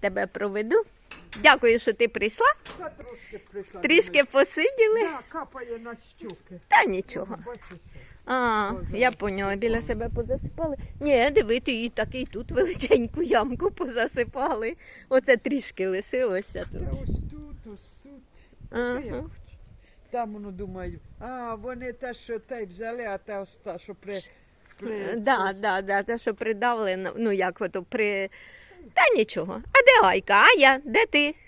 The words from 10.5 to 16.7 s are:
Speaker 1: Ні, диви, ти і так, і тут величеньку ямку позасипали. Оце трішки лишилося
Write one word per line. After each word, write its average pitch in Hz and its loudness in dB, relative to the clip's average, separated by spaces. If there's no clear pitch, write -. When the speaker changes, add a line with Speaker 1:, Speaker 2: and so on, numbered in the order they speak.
Speaker 1:
Ні, 277 4
диви, 233 2
ти 233 -2
і 240 -4
так, 214 -4
і 254 -6
тут 226 -12
величеньку 277 0
ямку 285 2
позасипали. 247 -2
Оце 262 2
трішки 247 -4
лишилося 202 -4